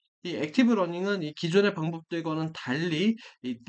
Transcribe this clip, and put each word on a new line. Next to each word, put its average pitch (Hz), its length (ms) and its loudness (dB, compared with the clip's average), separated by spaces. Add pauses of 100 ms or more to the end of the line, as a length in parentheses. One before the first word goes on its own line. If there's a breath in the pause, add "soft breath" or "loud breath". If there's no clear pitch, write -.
(240)
이 170 120 -6
액티브 233 380 4
러닝은 185 500 0
이 151 100 -6
기존의 190 420 2
방법들과는 160 800 -4
달리 165 640 0 (260 loud breath)
이 123 160 -6 (120)